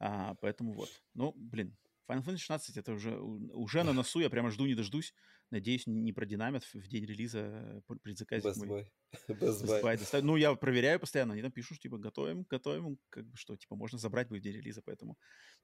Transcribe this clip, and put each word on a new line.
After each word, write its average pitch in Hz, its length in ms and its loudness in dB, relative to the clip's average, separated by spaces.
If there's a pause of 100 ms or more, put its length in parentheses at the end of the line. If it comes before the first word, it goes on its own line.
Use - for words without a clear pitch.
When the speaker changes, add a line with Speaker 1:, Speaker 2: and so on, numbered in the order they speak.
Speaker 1:
А, 101 420 -2
поэтому 110 320 -2
вот. 104 160 -8 (240)
Ну, 139 220 -2
блин, 113 400 -6 (300)
Final 127 180 -2
Fantasy 180 140 -2
шестнадцать — 151 380 -4
это 107 160 -4
уже, 110 260 -2
у-, 107 440 -6
уже 131 220 4
на 156 100 6
носу, 127 260 2
я 151 100 6
прямо 120 200 4
жду, 113 160 2
не 135 80 4
дождусь. 113 400 -2 (360)
Надеюсь, 113 360 0
не 110 260 2
продинамят 110 520 -2
в, - 100 -14
в 98 140 -12
день 107 180 -2
релиза, 110 340 -4
э, 107 460 -8
пр-, 113 140 -10
предзаказик 107 460 -2
Speaker 2:
Best 101 200 0
Speaker 1:
мой. - 20 -4 (140)
Speaker 2:
Buy. 101 40 -16 (260)
<laughs> - 160 -12
Best 107 360 2
Speaker 1:
Best - 0 -
Speaker 2:
Buy. 107 180 4
Speaker 1:
Buy 113 160 6
доставят. 139 280 2
Ну, 156 100 6
я 147 180 8
проверяю 131 460 6
постоянно, 131 320 2
они 107 100 -2
там 131 100 -4
пишут, 127 280 -10
типа, 123 160 -8
«Готовим, 139 460 -4
готовим», 147 560 -4 (100)
как 113 180 -12
бы, 120 120 -18
что, - 180 -10
типа, - 200 -14
можно 113 220 -6
забрать 113 300 0
будет 107 140 -6
в - 20 -6
день 101 120 -6
релиза, 110 260 -10
поэтому. - 340 -10 (480)